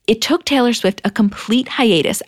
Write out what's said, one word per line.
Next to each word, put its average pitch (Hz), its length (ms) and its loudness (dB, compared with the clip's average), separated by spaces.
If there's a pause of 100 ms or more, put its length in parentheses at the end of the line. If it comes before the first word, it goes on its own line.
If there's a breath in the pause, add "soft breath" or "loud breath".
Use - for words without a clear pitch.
"It 226 140 2
took 339 240 0
Taylor 247 280 2
Swift 202 320 -2
a 214 60 -2
complete 220 580 0
hiatus 208 600 0